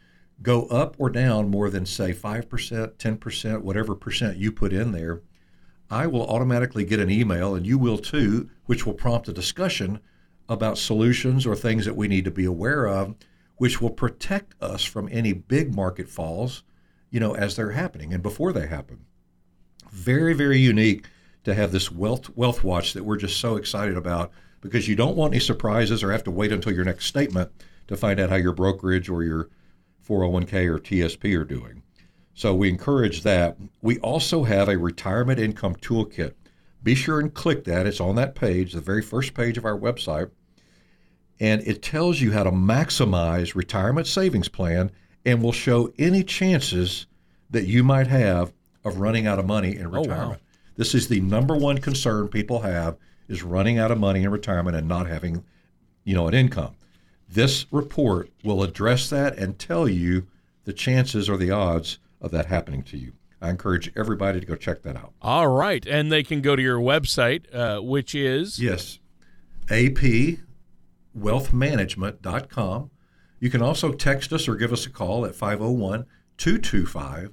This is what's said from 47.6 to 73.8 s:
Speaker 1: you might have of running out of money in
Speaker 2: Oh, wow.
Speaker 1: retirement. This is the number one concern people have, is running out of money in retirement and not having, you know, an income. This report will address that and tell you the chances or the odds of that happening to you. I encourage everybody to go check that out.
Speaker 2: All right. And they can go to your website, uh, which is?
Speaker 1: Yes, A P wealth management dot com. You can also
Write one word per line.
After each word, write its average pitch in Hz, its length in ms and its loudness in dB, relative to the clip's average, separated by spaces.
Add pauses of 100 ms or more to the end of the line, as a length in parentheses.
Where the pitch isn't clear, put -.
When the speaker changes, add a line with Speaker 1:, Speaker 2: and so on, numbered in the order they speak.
Speaker 1:
you 117 180 6
might 135 240 6
have 98 460 4 (300)
of 95 160 -4
running 110 280 2
out 98 120 2
of 95 60 0
money 98 300 0
in 90 120 -8
Speaker 2:
Oh, - 20 -10
wow. 98 120 -2
Speaker 1:
retirement. 151 400 -4 (340)
This 113 200 0
is 117 120 2
the 110 120 2
number 110 360 2
one 143 240 2
concern 110 480 0
people 110 340 -2
have, 85 360 -2 (300)
is 90 160 -8
running 98 340 2
out 113 140 2
of 113 80 0
money 95 240 2
in 98 60 2
retirement 90 480 -2
and 78 100 -2
not 87 200 -2
having, 85 360 -4 (600)
you 98 120 0
know, 85 120 2
an 82 60 2
income. 127 420 2 (540)
This 131 420 2
report 143 580 0 (140)
will 101 200 0
address 107 460 0
that 143 280 0
and 98 220 -4
tell 170 280 0
you 92 400 0 (380)
the 98 80 -8
chances 127 560 0
or 98 80 0
the 92 140 0
odds 87 480 0 (200)
of 78 120 -8
that 78 160 -2
happening 69 360 -4
to - 140 -14
you. 62 160 -12 (280)
I 82 80 -4
encourage 90 460 -2
everybody 98 440 -2
to 90 60 -8
go 80 100 -6
check - 280 -6
that 69 120 -8
out. - 260 -16
Speaker 2:
All 147 260 2
right. 139 400 2
And 151 240 0
they 156 120 4
can 147 180 -4
go 139 140 4
to 131 60 2
your 127 180 2
website, 135 720 2
uh, 120 280 -2
which 131 320 -2
is? 143 460 -2
Speaker 1:
Yes, 98 400 -4 (680)
A 123 200 4
P 131 500 4 (760)
wealth 107 380 0
management 107 720 0
dot 92 280 -6
com. 113 420 -4 (480)
You 123 100 0
can 123 120 2
also 147 300 0